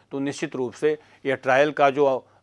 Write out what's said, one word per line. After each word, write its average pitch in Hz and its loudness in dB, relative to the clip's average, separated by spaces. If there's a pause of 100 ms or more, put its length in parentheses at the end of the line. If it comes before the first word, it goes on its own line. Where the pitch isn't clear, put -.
(100)
तो 143 -8
निश्चित 143 -6
रूप 123 -4
से 151 -2 (280)
यह 135 0
ट्रायल 135 2
का 143 4
जो 135 0 (160)